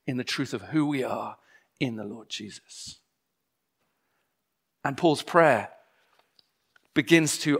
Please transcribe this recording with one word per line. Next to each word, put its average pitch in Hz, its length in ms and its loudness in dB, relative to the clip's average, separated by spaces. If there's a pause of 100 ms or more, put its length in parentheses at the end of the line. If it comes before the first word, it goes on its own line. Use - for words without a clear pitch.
in 131 120 -4
the 127 80 -4
truth - 280 -4
of 110 80 -4
who 147 240 -2
we 139 200 -2
are 110 320 -6 (420)
in 123 160 -2
the 107 80 -8
Lord 107 240 -12
Jesus. - 720 -16 (1800)
And 139 140 -4
Paul's 156 260 4
prayer 139 460 4 (1200)
begins 160 440 4
to 147 220 0